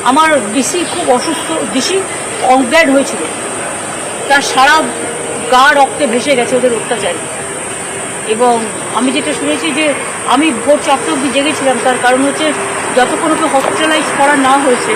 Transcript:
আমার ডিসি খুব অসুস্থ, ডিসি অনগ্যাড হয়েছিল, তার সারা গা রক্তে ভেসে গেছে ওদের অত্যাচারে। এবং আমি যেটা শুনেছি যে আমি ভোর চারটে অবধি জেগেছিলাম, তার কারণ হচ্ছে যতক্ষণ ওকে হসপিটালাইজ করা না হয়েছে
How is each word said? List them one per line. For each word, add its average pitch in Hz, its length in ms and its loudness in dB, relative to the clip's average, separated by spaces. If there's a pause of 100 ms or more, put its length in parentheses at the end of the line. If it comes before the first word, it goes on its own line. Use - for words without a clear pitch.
আমার 269 500 2
ডিসি 294 380 -2
খুব 330 180 -4
অসুস্থ, 269 420 0 (220)
ডিসি 359 280 0 (420)
অনগ্যাড 269 460 4
হয়েছিল, - 360 2 (1040)
তার 277 120 4
সারা 285 400 4 (720)
গা 262 220 6
রক্তে 285 340 2
ভেসে 247 280 0
গেছে 240 200 0
ওদের 240 180 2
অত্যাচারে। 202 400 -4 (1200)
এবং 233 280 2 (360)
আমি 247 160 0
যেটা 294 220 -2
শুনেছি 294 380 -2
যে 294 220 0 (340)
আমি 285 240 2 (140)
ভোর 285 200 4
চারটে 302 260 0
অবধি 277 220 0
জেগেছিলাম, 277 500 0
তার 254 180 2
কারণ 254 240 2
হচ্ছে 285 280 0 (420)
যতক্ষণ 294 360 2
ওকে 302 260 0
হসপিটালাইজ 311 460 0 (140)
করা 285 180 4
না 269 220 4
হয়েছে 254 380 2